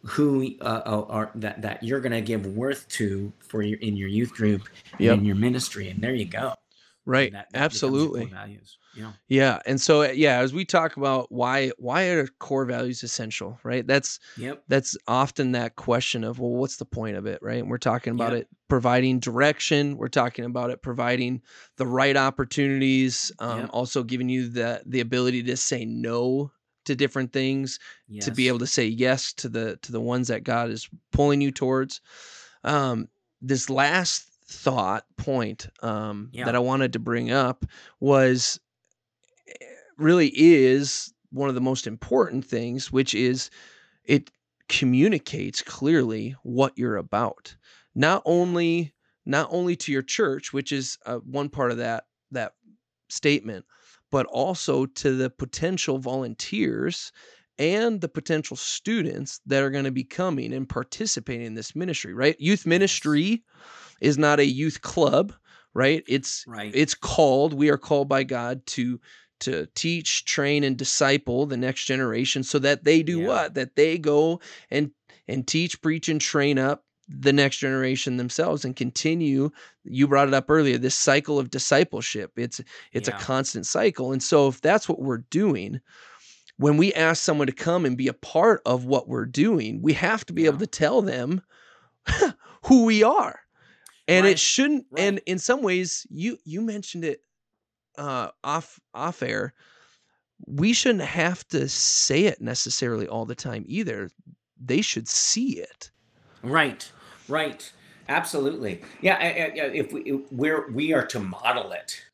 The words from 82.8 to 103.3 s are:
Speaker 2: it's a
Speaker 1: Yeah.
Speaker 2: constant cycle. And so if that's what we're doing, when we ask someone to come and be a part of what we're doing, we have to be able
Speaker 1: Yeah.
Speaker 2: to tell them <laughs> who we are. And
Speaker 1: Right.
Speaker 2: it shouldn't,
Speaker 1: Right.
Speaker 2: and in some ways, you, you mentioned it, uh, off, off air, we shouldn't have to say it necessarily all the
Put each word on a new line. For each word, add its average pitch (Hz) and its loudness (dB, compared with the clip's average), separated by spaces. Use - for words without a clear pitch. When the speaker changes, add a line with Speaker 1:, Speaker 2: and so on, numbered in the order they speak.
Speaker 2:
it's 104 -2
a - -2
Speaker 1:
Yeah. 101 -6
Speaker 2:
constant 131 -4
cycle. 170 -2
And 131 -2
so 143 4
if 131 -4
that's 190 2
what - -2
we're 131 -2
doing, 131 0
when 147 4
we 185 4
ask 160 2
someone 147 2
to 131 -4
come 170 0
and 127 0
be 131 0
a 131 -2
part 214 2
of 127 0
what 131 0
we're 120 -4
doing, 139 2
we 156 4
have 202 0
to 170 -12
be 160 2
able 147 6
Speaker 1:
Yeah. 147 -8
Speaker 2:
to 208 -2
tell 226 2
them 143 -2
<laughs> - 2
who 247 10
we 220 6
are. 254 2
And 185 6
Speaker 1:
Right. 196 8
Speaker 2:
it 160 2
shouldn't, 277 2
Speaker 1:
Right. 147 -2
Speaker 2:
and 196 2
in 180 -2
some 262 0
ways, 185 -2
you, 196 -6
you 165 -8
mentioned 208 -8
it, 147 -6
uh, 131 -6
off, 156 -6
off 160 -6
air, 117 -4
we 175 2
shouldn't 226 2
have 170 -2
to 135 0
say - 2
it 170 0
necessarily 117 -4
all 113 -6
the 117 -8